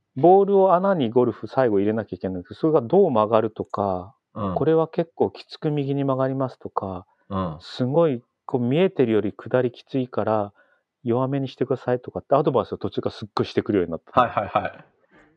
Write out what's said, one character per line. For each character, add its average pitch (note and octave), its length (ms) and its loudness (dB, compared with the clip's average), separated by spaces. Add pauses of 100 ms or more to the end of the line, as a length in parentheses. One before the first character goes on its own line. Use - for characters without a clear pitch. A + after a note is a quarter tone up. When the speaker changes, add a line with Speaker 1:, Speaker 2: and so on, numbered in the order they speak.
(160)
Speaker 1:
ボ F3+ 260 6
ー G3 40 4
ル G3 140 2
を F#3+ 140 6
穴 F#3+ 220 2
に C3 140 0
ゴ A#2+ 160 4
ル A#2 60 0
フ A2 160 -10
最 B2+ 220 2
後 G2+ 100 2
入 G2+ 60 2
れ G#2+ 80 0
な A2 120 -4
き - 80 -12
ゃ - 40 -8
い - 20 -18
け - 80 -6
な F#2 60 -4
い F#2 60 -6
ん - 20 -10
だ - 20 -14
け - 60 -18
ど、 F#2+ 60 -14
そ - 120 -2
れ D#3 60 2
が D3 80 4
ど F3 240 4
う D#3 60 0
曲 G#2+ 160 4
が A2+ 120 4
る A2+ 120 -2
と - 120 -10
か、 G2 520 -4 (180)
Speaker 2:
う G#2 180 -6
ん。 F2+ 40 -4
Speaker 1:
「こ C3+ 100 -2
れ D#3 80 2
は D#3+ 140 2
結 E3 280 -6
構 G#2 160 0
き - 140 -20
つ - 120 -20
く D#3 140 -4
右 C#3 240 -2
に C#3 80 -2
曲 C3+ 180 0
が C3 60 0
り C3+ 80 -4
ま C3+ 140 -2
す」 - 100 -18
と - 100 -14
か、 F#2+ 360 -8 (240)
Speaker 2:
う G2 80 -6
ん。 E2+ 240 -4
Speaker 1:
「す - 240 -6
ご D#3 240 2
い、 A#2+ 120 -4 (240)
こ - 120 -4
う、 B2 40 0
見 B2 160 0
え F#3 120 2
て C#3 160 2
る A2+ 60 0
よ G#2+ 100 2
り G2+ 120 -4
下 B2+ 280 -2
り B2 100 0
き - 120 -20
つ - 160 -8
い B2 80 -4
か - 180 -4
ら、 G#2+ 280 -2 (500)
弱 B2 240 0
め C#3 120 -2
に C3+ 80 -4
し - 80 -12
て C3 100 -2
く C3+ 100 -2
だ - 20 -12
さ - 160 -4
い」 B2 80 -2
と - 100 -14
か F2+ 80 -8
っ - 40 -12
て - 120 0
ア D3+ 80 2
ド D#3 80 2
バ A2+ 120 2
イ - 20 -2
ス - 80 -8
を F#2 40 -8
途 G2+ 120 -6
中 - 120 -6
か - 80 -4
ら - 60 -10
す - 100 -12
っ - 80 -18
ご A#2 100 -2
い - 20 0
し - 80 -14
て G#2+ 80 0
く - 100 -4
る G2+ 80 4
よ F2 40 2
う - 20 0
に E2+ 60 -8
な D#2+ 60 -6
っ - 40 -12
た - 180 -2
の。 A#2+ 80 4
Speaker 2:
は - 60 -8
い - 20 -6
は G#2+ 100 0
い - 20 -10
は F#2 220 -2
い。 - 160 -18 (520)